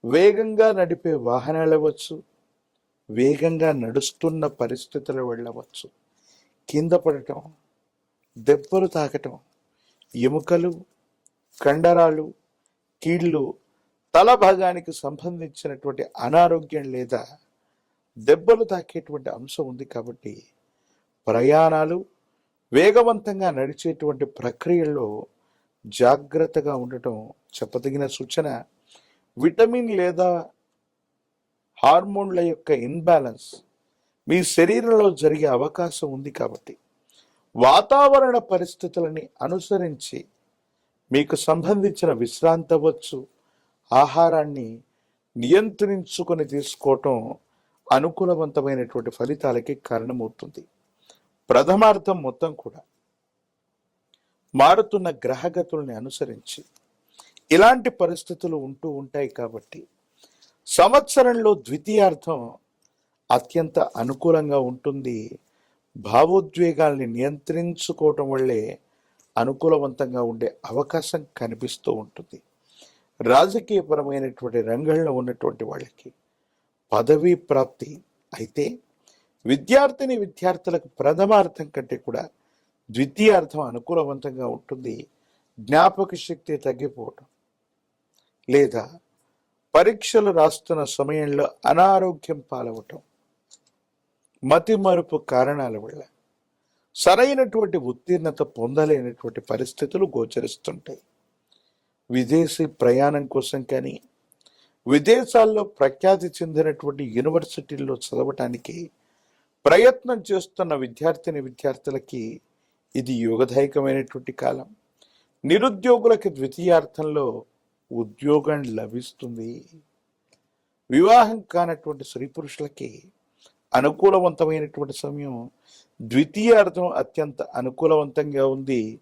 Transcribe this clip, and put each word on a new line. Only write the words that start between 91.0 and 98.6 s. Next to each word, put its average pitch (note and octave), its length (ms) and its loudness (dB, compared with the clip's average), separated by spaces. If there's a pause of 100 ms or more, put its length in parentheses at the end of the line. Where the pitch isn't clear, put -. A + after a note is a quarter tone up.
అనారోగ్యం F3+ 680 2 (120)
పాలవటం A#2 500 -12 (1400)
మతిమరుపు E3+ 720 2 (140)
కారణాల C3 520 0
వల్ల - 180 -16 (920)
సరైనటువంటి A3 800 2 (120)
ఉత్తీర్ణత D#3+ 520 -4 (160)
పొందలేనటువంటి B2 840 -2 (100)